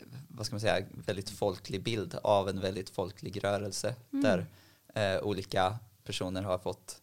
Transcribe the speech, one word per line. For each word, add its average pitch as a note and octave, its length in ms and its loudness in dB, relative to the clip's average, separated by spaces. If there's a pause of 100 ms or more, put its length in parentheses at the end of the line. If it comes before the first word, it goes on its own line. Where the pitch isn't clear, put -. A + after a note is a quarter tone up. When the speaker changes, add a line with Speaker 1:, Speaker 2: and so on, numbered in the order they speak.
(280)
Speaker 1:
vad A2+ 180 -8
ska G#2+ 100 -4
man G2+ 60 -4
säga, G2 300 4
väldigt - 380 -4
folklig F#2+ 540 -2
bild G#2 400 -2
av G2+ 260 6
en F#2+ 100 -2
väldigt G2 300 -2
folklig F#2+ 540 -4
rörelse G2+ 520 0 (160)
Speaker 2:
Mm. C#4 120 0
Speaker 1:
där, F2+ 220 4 (720)
eh, - 80 0
olika F#2+ 540 0 (260)
personer F#2+ 400 -4
har F#2 140 2
fått - 460 -8